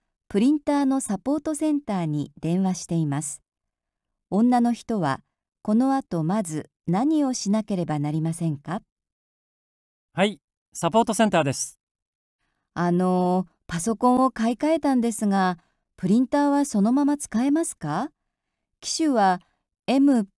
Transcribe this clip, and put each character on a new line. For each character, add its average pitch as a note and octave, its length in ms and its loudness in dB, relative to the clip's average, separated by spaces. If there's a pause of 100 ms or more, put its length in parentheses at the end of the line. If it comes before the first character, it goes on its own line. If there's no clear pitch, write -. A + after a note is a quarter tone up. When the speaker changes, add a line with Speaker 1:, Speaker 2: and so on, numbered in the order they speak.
(280)
Speaker 1:
プ G3+ 140 0
リ C4 100 4
ン D4+ 80 0
タ C#4+ 220 -2
ー - 20 0
の C4+ 160 0
サ - 180 -4
ポ C#4+ 200 -2
ー - 20 -6
ト D#4 160 -6
セ D#4 160 -2
ン D4 80 0
タ G#3 200 -4
ー E3+ 60 -2
に D3 360 -4
電 E3+ 200 0
話 F#3 200 -2
し - 60 -14
て E3+ 80 -4
い E3 100 0
ま C#3+ 160 -2
す。 - 200 -12 (880)
女 A#3+ 300 2
の A#3+ 140 0
人 A3+ 260 -6
は、 C#3+ 220 -2 (400)
こ G#3+ 140 0
の C4+ 200 2
後 E3+ 300 -4
ま G3+ 180 0
ず D#3 260 -8 (160)
何 C#4+ 380 0
を C4 100 -2
し G3 180 -4
な G#3+ 120 0
け G3+ 140 -4
れ E3+ 80 -4
ば D3+ 140 -4
な D3 120 -4
り D#3 80 -2
ま D#3+ 140 -2
せ E3 160 -4
ん C#3+ 80 -4
か？ D#3+ 240 -10 (1300)
Speaker 2:
は F3+ 140 0
い、 G#3 160 -4 (320)
サ E3 180 -2
ポ A3+ 120 4
ー - 20 -
ト A3+ 80 -2
セ A3+ 100 2
ン G#3+ 60 4
タ F3+ 100 2
ー D3+ 40 4
で C#3 100 0
す。 - 260 -10 (920)
Speaker 1:
あ F3 180 0
の、 F3+ 560 2 (180)
パ E3+ 140 -8
ソ A3+ 160 -2
コ B3 160 2
ン B3+ 140 4
を B3 60 0
買 A#3 240 -2
い - 20 -8
替 D4+ 140 0
え D#4+ 100 2
た C#4 120 0
ん B3+ 60 2
で A3+ 140 0
す G#3+ 120 -4
が、 F#3+ 340 0 (360)
プ F#3 140 -2
リ A3 100 4
ン B3+ 80 2
タ C#4+ 220 2
ー - 20 2
は C#4+ 140 2
そ G#3 160 0
の G#3+ 100 2
ま C#4 140 2
ま D4 100 0
使 B3+ 300 -4
え C#4+ 40 0
ま D#4+ 140 2
す - 140 -8
か？ F3 320 -6 (720)
機 - 120 -8
種 D#4+ 140 0
は G3 320 2 (480)
エ C4+ 140 2
ム B3+ 260 4 (120)